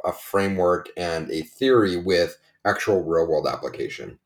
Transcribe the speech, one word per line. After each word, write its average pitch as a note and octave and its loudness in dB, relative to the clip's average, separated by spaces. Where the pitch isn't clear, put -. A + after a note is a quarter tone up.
a F2+ -2
framework F#2 0
and E2 -4
a D#2+ -4
theory A2 2
with F2 0
actual G2+ 0
real-world E2 2
application. - -8